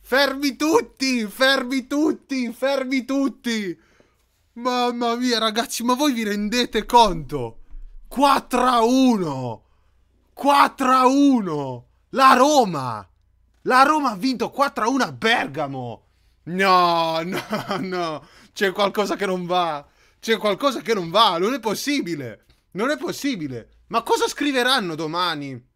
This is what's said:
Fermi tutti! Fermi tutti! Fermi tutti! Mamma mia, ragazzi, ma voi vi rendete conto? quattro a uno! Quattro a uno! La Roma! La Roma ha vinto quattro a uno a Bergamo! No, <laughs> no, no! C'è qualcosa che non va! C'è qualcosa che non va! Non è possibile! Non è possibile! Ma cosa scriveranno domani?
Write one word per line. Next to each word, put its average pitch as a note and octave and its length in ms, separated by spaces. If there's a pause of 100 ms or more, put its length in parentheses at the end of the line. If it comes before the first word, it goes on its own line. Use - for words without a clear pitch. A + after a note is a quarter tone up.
Fermi C4+ 540
tutti! C4+ 720
Fermi C4 580
tutti! C#4 640
Fermi C4 540
tutti! A3+ 760 (760)
Mamma A#3+ 640
mia, B3 220
ragazzi, A3 460
ma A#3+ 100
voi C#4+ 200
vi A#3 100
rendete G#3 600
conto? D3+ 760 (480)
quattro C4+ 560
a B3 200
uno! F#3+ 840 (680)
Quattro C#4 560
a C4 160
uno! F#3+ 840 (200)
La C4 240
Roma! F3+ 760 (540)
La B3+ 220
Roma C#4+ 300
ha - 20
vinto G#3+ 340
quattro C4 360
a A3+ 40
uno C4 140
a E3+ 80
Bergamo! C3+ 960 (400)
No, E3+ 760
<laughs> - 0
no, F3+ 600
no! F3 460 (240)
C'è G3 200
qualcosa G3 440
che G3 120
non F#3 180
va! E3+ 420 (320)
C'è A3+ 180
qualcosa A3+ 440
che A3+ 140
non E3+ 160
va! G3 260
Non G3 160
è C#4 60
possibile! F3 840 (260)
Non G#3+ 180
è D4 80
possibile! E3+ 720 (200)
Ma A3 120
cosa A#4 260
scriveranno B3 680
domani? D3+ 800